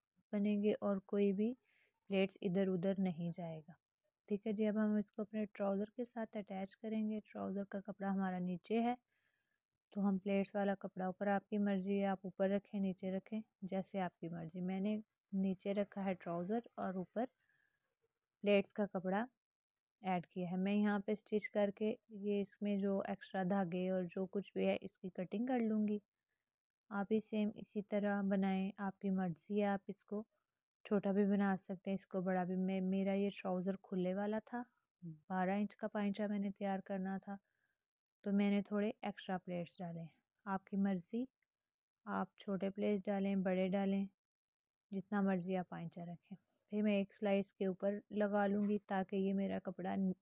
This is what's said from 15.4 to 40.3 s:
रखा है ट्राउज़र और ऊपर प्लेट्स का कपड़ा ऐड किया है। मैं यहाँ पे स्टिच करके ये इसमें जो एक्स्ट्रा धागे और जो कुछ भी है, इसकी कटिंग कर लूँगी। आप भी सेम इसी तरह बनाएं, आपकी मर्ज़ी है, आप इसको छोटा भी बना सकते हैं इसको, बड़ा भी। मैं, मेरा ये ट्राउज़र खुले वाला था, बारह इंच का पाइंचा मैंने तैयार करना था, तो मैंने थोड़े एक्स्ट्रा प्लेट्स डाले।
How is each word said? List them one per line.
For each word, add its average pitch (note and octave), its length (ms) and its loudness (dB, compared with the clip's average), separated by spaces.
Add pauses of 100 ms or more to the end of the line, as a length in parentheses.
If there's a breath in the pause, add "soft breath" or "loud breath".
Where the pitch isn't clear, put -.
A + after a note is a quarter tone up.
रखा G3+ 280 -2
है F#3+ 140 0
ट्राउज़र F3+ 460 -4 (160)
और G3 200 -4
ऊपर G3+ 280 -4 (1160)
प्लेट्स G3+ 280 6
का G#3 160 0
कपड़ा F#3+ 380 -2 (760)
ऐड F#3 240 0
किया F3+ 220 -4
है। F3+ 100 -2
मैं G3 160 2
यहाँ G#3 260 4
पे G#3+ 160 0
स्टिच - 320 -2
करके G#3 480 0 (260)
ये G3+ 180 0
इसमें G3+ 380 -2
जो G3 320 2
एक्स्ट्रा F#3+ 360 -4
धागे F3+ 440 0
और F#3 160 0
जो F#3+ 220 -4
कुछ - 260 -6
भी F#3+ 120 2
है, F#3+ 100 4
इसकी - 360 -10
कटिंग G3+ 360 -4
कर B3+ 120 2
लूँगी। G#3+ 400 0 (920)
आप G3+ 180 -2
भी A3 140 2
सेम G#3+ 360 -2
इसी G#3 260 -8
तरह G3+ 400 0
बनाएं, F#3+ 560 2
आपकी G3 320 -4
मर्ज़ी F#3+ 460 -2
है, G3+ 80 4
आप G3 220 0
इसको G#3 360 -8 (600)
छोटा G3+ 260 2
भी G3+ 140 4
बना G3 320 4
सकते F#3+ 320 -10
हैं G3 40 0
इसको, F#3+ 280 -4
बड़ा F#3 220 2
भी। F#3 120 -2
मैं, F#3+ 260 0
मेरा F#3+ 320 2
ये G3 180 2
ट्राउज़र F#3 500 -2
खुले F#3 320 0
वाला G#3+ 280 -2
था, A#3+ 220 -8 (380)
बारह F#3 540 -2
इंच G#3 180 0
का G#3+ 140 -6
पाइंचा G3+ 400 0
मैंने G3+ 240 0
तैयार G3 300 -2
करना F#3+ 380 -4
था, G3 180 -10 (840)
तो G3+ 80 0
मैंने G3+ 320 6
थोड़े G#3 280 0 (120)
एक्स्ट्रा G3 340 -4
प्लेट्स F3 420 -6
डाले। E3+ 260 -8 (400)